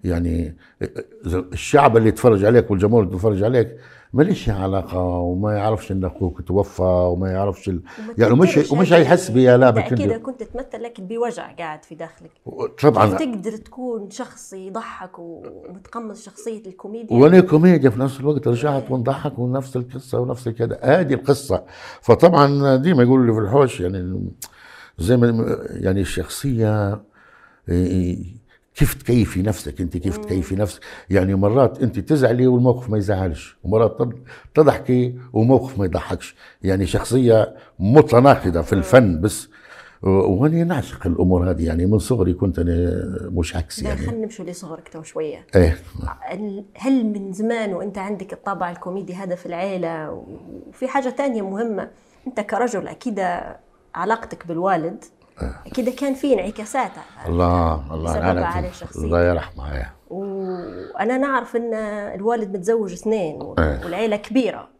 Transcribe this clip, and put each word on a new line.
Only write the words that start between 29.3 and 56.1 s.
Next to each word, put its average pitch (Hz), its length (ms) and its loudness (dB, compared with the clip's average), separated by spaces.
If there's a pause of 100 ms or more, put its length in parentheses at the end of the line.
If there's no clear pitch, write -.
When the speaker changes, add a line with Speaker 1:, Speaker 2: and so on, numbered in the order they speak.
Speaker 1:
نفسك 95 400 -4
أنت، 87 160 -4
كيف 92 200 -4
Speaker 2:
مم. - 60 -10
Speaker 1:
تكيفي 92 320 -4
نفسك؟ 101 260 -4 (280)
يعني 95 260 2
مرات 110 480 2
أنت 107 160 -2
تزعلي 127 480 2
والموقف 123 420 2
ما 107 80 0
يزعلش، 95 680 -4
ومرات 110 380 2
تض-، 120 140 -4 (380)
تضحكي 127 680 2 (140)
وموقف 120 460 2
ما 98 60 0
يضحكش، 87 500 -6 (260)
يعني 95 240 0
شخصية 113 720 2 (240)
متناقضة 117 840 6
في 101 140 -2
Speaker 2:
مم. 95 60 2
Speaker 1:
الفن 98 400 4
بس. - 280 -4 (520)
و-، 90 80 0
وأنا 101 540 2
نعشق 170 440 -4
الأمور 90 420 2
هذه، 82 160 -2
يعني 82 200 -2
من 104 140 2
صغري 92 340 0
كنت 87 260 -2
أنا 87 440 -2 (280)
مش 90 240 -4
عكسي - 280 -8
Speaker 2:
لا، - 60 -4
Speaker 1:
يعني. - 160 -6
Speaker 2:
خلينا 226 180 -6
نمشوا 208 220 -12
لصغرك 165 440 -16
تو 160 140 -16
شوية. 147 520 -10
Speaker 1:
إيه. 82 220 4 (540)
Speaker 2:
ال-، 202 340 -10 (120)
هل 254 280 0
من 196 280 -6
زمان 220 400 -4
وأنت 190 240 -8
عندك 190 360 -10
الطابع 180 380 -8
الكوميدي 180 440 -12
هذا 185 200 -8
في 180 100 -20
العيلة؟ 170 640 -6 (580)
وفي - 180 -8
حاجة 254 220 -2
تانية 254 320 -4
مهمة، 196 480 -6 (380)
أنت 247 120 -8
كرجل 208 480 -4
أكيد 196 340 -8 (760)
علاقتك 190 520 -6
بالوالد 170 560 -4 (380)
Speaker 1:
إيه. - 240 -10
Speaker 2:
أكيد 247 240 -4
كان 277 240 -4